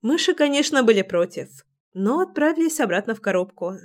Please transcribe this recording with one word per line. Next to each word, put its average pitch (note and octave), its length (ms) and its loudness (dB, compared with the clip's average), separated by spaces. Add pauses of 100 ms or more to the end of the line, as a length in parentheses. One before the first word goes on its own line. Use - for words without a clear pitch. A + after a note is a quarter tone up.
Мыши, E4 320 0
конечно, D4 480 2
были A3 180 4
против, F3 480 -4 (460)
но G#3+ 260 0
отправились D#4+ 600 0
обратно G#3 340 -2
в G#3 80 -16
коробку. F#3 640 -4